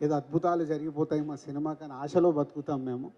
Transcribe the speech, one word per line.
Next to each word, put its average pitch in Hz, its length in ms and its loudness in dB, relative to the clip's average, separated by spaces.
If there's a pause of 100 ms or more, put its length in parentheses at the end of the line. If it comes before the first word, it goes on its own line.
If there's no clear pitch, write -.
ఏదో 151 140 2
అద్భుతాలు 165 500 2
జరిగిపోతాయి 151 580 0
మా 151 140 -4
సినిమాకి 147 480 -6
అని 143 80 -12
ఆశలో 160 400 4
బతుకుతాం 143 520 -2
మేము. 127 340 -4